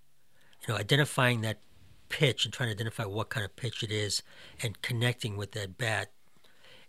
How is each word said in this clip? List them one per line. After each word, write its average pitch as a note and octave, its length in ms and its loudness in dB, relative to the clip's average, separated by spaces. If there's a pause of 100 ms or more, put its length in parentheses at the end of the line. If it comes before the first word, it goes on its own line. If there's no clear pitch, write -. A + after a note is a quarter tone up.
(640)
you A#2 120 -2
know, G2+ 60 0
identifying B2 600 4
that A2 160 -2 (500)
pitch - 360 2
and G#2+ 80 0
trying A#2+ 180 -2
to G#2+ 40 -4
identify A2+ 300 -4
what G2+ 240 -2
kind A2 160 -2
of F#2+ 100 -8
pitch - 300 -6
it G#2 80 -4
is G#2 320 0 (380)
and A2 200 -4
connecting A#2+ 540 0
with G2+ 160 -8
that G2 260 -8
bat, A2 320 0 (800)